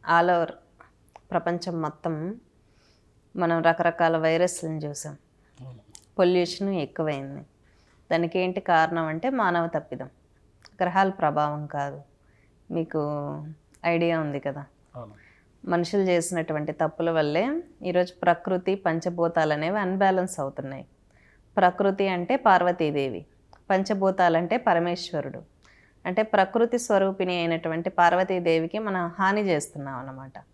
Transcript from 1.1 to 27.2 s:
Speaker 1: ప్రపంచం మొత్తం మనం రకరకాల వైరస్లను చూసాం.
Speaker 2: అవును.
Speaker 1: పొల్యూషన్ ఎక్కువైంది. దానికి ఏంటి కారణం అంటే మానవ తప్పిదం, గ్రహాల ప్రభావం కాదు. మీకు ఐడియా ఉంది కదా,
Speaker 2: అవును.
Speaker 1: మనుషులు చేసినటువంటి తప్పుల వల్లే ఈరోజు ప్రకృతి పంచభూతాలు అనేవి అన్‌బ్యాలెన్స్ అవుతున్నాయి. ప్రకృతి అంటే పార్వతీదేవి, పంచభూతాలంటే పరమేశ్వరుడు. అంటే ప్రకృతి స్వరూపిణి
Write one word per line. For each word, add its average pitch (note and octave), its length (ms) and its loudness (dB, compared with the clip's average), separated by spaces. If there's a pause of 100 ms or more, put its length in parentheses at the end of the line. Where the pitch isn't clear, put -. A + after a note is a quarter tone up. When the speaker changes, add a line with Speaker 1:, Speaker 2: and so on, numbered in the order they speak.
Speaker 1:
ప్రపంచం E3+ 500 -2
మొత్తం D#3+ 320 -6 (1200)
మనం E3+ 260 0
రకరకాల E3 560 2
వైరస్లను D#3+ 680 0
చూసాం. D3 280 -10 (460)
Speaker 2:
అవును. B2+ 220 -18 (360)
Speaker 1:
పొల్యూషన్ F3+ 540 2 (140)
ఎక్కువైంది. C#3+ 580 -6 (680)
దానికి E3+ 300 0
ఏంటి F#3 220 -2 (100)
కారణం E3 340 2
అంటే D#3+ 220 -4 (140)
మానవ E3+ 340 0
తప్పిదం, C3+ 340 -8 (720)
గ్రహాల F#3+ 280 2
ప్రభావం D3+ 520 -2 (140)
కాదు. C#3+ 240 -6 (680)
మీకు D#3+ 320 -4 (920)
ఐడియా E3+ 220 2 (100)
ఉంది C#3+ 220 -4
కదా, C#3+ 160 -8 (320)
Speaker 2:
అవును. A2+ 180 -14 (500)
Speaker 1:
మనుషులు F3 480 0
చేసినటువంటి E3 680 -2
తప్పుల E3 300 -2
వల్లే D#3+ 340 2 (440)
ఈరోజు F3+ 240 0 (120)
ప్రకృతి F#3 500 0
పంచభూతాలు E3+ 840 0
అనేవి F3 280 -2
అన్‌బ్యాలెన్స్ F#3+ 580 2
అవుతున్నాయి. C3+ 420 -10 (720)
ప్రకృతి G3 480 4 (120)
అంటే F3 180 0 (140)
పార్వతీదేవి, D#3 720 2 (480)
పంచభూతాలంటే F#3+ 880 2 (100)
పరమేశ్వరుడు. E3+ 760 -2 (640)
అంటే F3+ 160 0 (140)
ప్రకృతి A3+ 500 2
స్వరూపిణి F#3+ 540 2